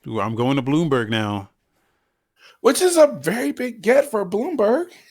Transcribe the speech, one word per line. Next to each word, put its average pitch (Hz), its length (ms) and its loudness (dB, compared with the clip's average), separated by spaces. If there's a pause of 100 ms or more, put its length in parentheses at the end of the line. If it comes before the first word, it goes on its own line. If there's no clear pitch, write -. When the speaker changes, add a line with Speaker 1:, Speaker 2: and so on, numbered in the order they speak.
Speaker 1:
I'm 110 300 -4
going 123 220 0
to 135 60 -2
Bloomberg 135 460 0
now." 104 400 -4 (1120)
Speaker 2:
Which 277 200 2
is 349 160 2
a 302 100 8
very 233 460 -4
big 240 280 -8
get 262 300 2
for 202 140 -2
Bloomberg. 240 640 -2 (240)